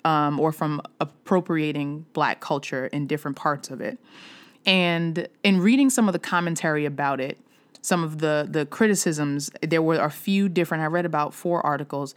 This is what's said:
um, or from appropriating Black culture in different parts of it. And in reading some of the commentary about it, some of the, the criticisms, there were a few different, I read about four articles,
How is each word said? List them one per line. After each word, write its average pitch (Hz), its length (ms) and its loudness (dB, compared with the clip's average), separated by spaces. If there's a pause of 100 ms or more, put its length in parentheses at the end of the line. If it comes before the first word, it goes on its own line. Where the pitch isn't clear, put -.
um, 147 360 2
or 156 120 2
from 151 280 -2 (200)
appropriating 151 1120 -2
Black 147 280 0
culture 139 460 -4
in 143 200 -4
different 143 300 -4
parts 147 340 -4
of 131 100 -10
it. 110 180 -6 (680)
And 170 640 2 (140)
in 196 180 4
reading 262 300 6
some 240 180 4
of 185 40 0
the 175 60 0
commentary 165 680 -2
about 143 340 -2
it, 135 180 -6 (440)
some 175 220 0
of 156 140 -6
the, 151 320 0
the 147 160 0
criticisms, 147 840 0 (120)
there 160 180 2
were 160 160 2
a 151 140 2
few 196 400 0
different, 165 320 0
I 156 40 0
read 175 200 0
about 151 260 -2
four 175 320 -2
articles, 143 520 -4